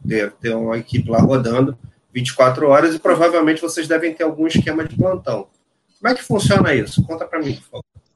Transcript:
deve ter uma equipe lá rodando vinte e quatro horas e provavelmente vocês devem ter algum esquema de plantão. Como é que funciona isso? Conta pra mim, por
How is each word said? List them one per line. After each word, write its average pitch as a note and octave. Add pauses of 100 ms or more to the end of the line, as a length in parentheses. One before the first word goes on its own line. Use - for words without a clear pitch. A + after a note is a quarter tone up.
deve G#2
ter A2+
uma A2+
equipe A#2
lá A2+
rodando B2+ (380)
vinte B2+
e -
quatro B2+
horas D#3
e D#3+
provavelmente E3
vocês D#3+
devem E3
ter E3
algum D#3
esquema D#3+
de D#3
plantão. F3 (520)
Como A#3
é -
que -
funciona F#3+
isso? -
Conta -
pra D#3+
mim, C#3+
por - (340)